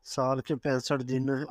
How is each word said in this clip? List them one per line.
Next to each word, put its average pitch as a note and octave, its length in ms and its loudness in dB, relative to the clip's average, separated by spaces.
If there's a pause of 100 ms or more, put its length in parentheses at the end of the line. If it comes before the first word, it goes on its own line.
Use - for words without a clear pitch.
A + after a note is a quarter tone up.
साल C3 360 0
के D3+ 160 0
पैंसठ C3+ 460 0
दिन C3 260 0 (220)